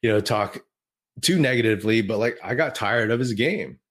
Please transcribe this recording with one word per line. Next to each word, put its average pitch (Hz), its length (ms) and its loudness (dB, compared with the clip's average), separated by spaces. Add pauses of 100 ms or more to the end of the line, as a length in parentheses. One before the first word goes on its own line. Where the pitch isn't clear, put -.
you 117 100 0
know, 104 100 4
talk 104 400 -2 (640)
too 175 180 2
negatively, 113 640 2
but, 101 160 -2
like, 117 240 -2
I 101 120 -6
got 147 220 -2
tired 110 340 0
of 120 80 2
his 123 140 -2
game. 113 480 -4 (100)